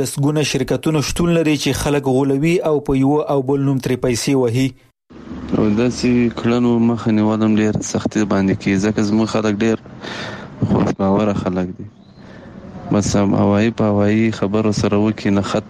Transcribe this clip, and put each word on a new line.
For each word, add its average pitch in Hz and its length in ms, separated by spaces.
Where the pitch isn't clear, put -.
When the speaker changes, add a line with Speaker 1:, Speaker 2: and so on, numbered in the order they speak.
Speaker 1:
لسګونه 147 400
شرکتونه 139 580
شتون 170 340
لري 156 220
چې 139 140
خلک 143 320
غولوي 139 560
او 156 220
په 143 160
یو 135 240
او 143 220
بل 139 180
نوم 139 180
ترې 123 260
پیسې 131 300
وهي. 131 360
Speaker 2:
او 107 120
داسې 120 600
کړنو 120 380
مخه 117 200
نیول 107 320
هم 110 140
ډېره 107 260
سختي - 420
باندې 98 380
کیږي، 98 220
ځکه 107 240
زموږ 110 180
خلک 107 320
ډېر 113 180
خوش - 300
باوره 101 360
خلک 92 440
دي. 101 80
بس 101 240
هم 101 180
هوایي 104 360
په 113 140
هوایي 107 460
خبرو 107 420
سره 101 240
وکړي، 107 300
نه 101 160
خط 107 280